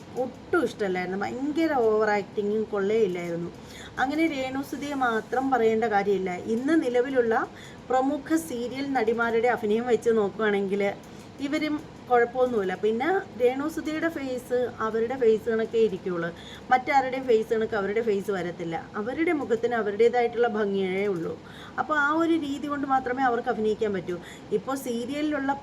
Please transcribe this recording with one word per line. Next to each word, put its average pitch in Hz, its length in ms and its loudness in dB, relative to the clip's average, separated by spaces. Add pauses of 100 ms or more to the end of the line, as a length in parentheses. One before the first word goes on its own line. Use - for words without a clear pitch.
(220)
ഒട്ടും 262 460 -2
ഇഷ്ടമല്ലായിരുന്നു. 185 560 -2
ഭയങ്കര 285 480 0 (160)
ഓവർ 214 280 4
ആക്ടിങ്ങും 208 560 -2
കൊള്ളയില്ലായിരുന്നു. 180 760 0 (520)
അങ്ങനെ 302 220 2 (120)
രേണു 262 340 -2
സുധിയെ 285 260 -6 (100)
മാത്രം 233 460 0
പറയേണ്ട 226 420 4
കാര്യമില്ല. 190 380 2 (240)
ഇന്ന് 277 200 2 (100)
നിലവിലുള്ള 247 480 2 (560)
പ്രമുഖ 277 460 2 (120)
സീരിയൽ 247 400 -4 (100)
നടിമാരുടെ 226 580 2
അഭിനയം 226 360 2
വെച്ച് 220 180 4 (100)
നോക്കുകയാണെങ്കിൽ 202 640 0 (640)
ഇവരും 302 280 0 (360)
കുഴപ്പമൊന്നുമില്ല. 240 640 2 (100)
പിന്നെ 226 240 0 (320)
രേണു 262 340 2
സുധിയുടെ 311 400 -2
ഫേസ് 254 440 -4 (280)
അവരുടെ 226 360 0
ഫേസ് 220 280 6
കണക്കേ 226 380 0
ഇരിക്കുകയുള്ളൂ, 175 420 -4 (400)
മറ്റാരുടെയും 254 580 2
ഫേസ് 220 240 4
കണക്ക് 220 280 0
അവരുടെ 202 280 0
ഫേസ് 196 280 0
വരത്തില്ല. 170 400 -4 (240)
അവരുടെ 302 400 0
മുഖത്തിന് 240 400 0
അവരുടേതായിട്ടുള്ള 233 760 2
ഭംഗിയേ 196 480 0 (100)
ഉള്ളൂ. 170 200 -4 (460)
അപ്പോൾ 302 160 -2 (100)
ആ - 20 2 (160)
ഒരു 330 100 4 (120)
രീതി 277 260 -6
കൊണ്ട് 285 220 -4
മാത്രമേ 254 360 0
അവർക്ക് 240 240 0
അഭിനയിക്കാൻ 214 440 0
പറ്റൂ. 175 180 -6 (420)
ഇപ്പോൾ 254 180 -4 (100)
സീരിയലിലുള്ള 277 640 -2 (100)